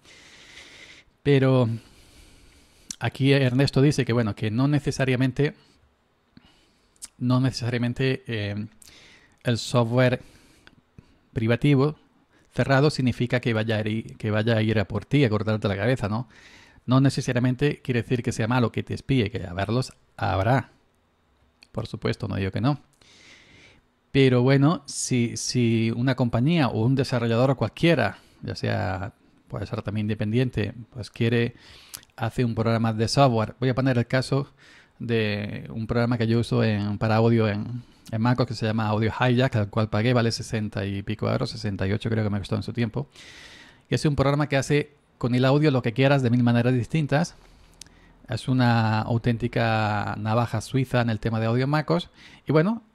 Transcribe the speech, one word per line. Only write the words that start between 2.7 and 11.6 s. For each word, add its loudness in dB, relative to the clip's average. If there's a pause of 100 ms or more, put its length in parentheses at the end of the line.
aquí 0
Ernesto 4
dice 4
que, -2
bueno, 0
que -4
no 0
necesariamente, 0 (1600)
no 0
necesariamente, -2
eh, -6 (760)
el 0
software 0 (1080)
privativo 2 (540)